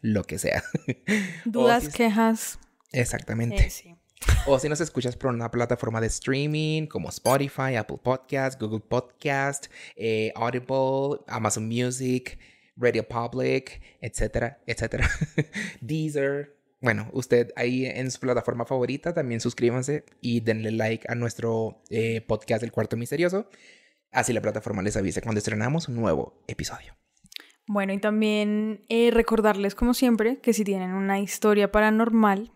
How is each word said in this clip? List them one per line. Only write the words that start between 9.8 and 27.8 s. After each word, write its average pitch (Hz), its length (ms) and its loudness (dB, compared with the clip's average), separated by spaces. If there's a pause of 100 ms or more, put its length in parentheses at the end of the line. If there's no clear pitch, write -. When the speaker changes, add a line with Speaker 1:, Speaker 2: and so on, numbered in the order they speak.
Speaker 1:
eh, 110 380 0
Audible, 131 920 0
Amazon 110 400 -2
Music, 127 720 -2 (380)
Radio 113 280 2
Public, 127 760 -4 (180)
etcétera, 117 680 -4
etcétera. - 440 -2 (380)
<laughs> 202 340 -8
Deezer. 143 760 -2 (240)
Bueno, 110 340 0
usted 120 440 2
ahí 127 280 0
en 127 260 -6
su - 100 -10
plataforma 120 440 0
favorita 135 480 -2
también 123 280 -2
suscríbanse 127 640 0 (160)
y 120 180 2
denle 110 320 0
like 113 380 -2
a 120 60 -2
nuestro, 113 760 -4
eh, 113 320 -2
podcast 113 420 -2
El 113 80 -6
Cuarto 110 240 -2
Misterioso. 170 540 -2 (640)
Así 123 200 0
la 107 100 0
plataforma 104 400 -4
les 104 140 -2
avise 95 260 -2
cuando 110 180 -2
estrenamos 117 500 -2
un 120 60 -6
nuevo 80 520 -2
episodio. - 480 -10 (720)
Speaker 2:
Bueno, 196 260 -2